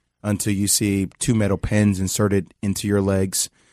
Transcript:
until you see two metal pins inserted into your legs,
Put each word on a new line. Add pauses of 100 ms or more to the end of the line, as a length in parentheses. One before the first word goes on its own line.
(240)
until
you
see (120)
two
metal
pins
inserted (120)
into
your
legs, (260)